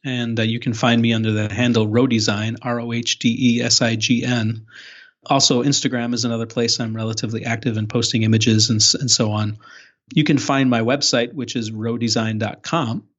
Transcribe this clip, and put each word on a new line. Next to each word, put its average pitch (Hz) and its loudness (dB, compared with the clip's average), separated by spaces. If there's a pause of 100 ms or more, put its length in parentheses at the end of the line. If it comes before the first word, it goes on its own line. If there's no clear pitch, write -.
and, 120 -4
uh, 113 0
you 113 -2
can 123 -2
find 117 2
me 117 2
under 110 0
the 107 -2
handle 113 2
Rohdesign, 113 0
R 120 -4
O 117 -8
H 117 -4
D 117 2
E 120 -2
S 120 2
I 113 0
G 117 0
N. 113 -2 (580)
Also, 131 2
Instagram 120 0
is 117 -2
another 113 -2
place 117 -2
I'm 113 -4
relatively 113 -4
active 113 -2
in 107 -2
posting 117 0
images 110 4
and 107 2
s-, - 4
and 131 -2
so 107 2
on. 107 -4 (560)
You 156 4
can 151 2
find 135 2
my 117 2
website, 120 0
which 120 -8
is 110 -4
rohdesign 113 -2
dot 107 -6
com 143 -4 (140)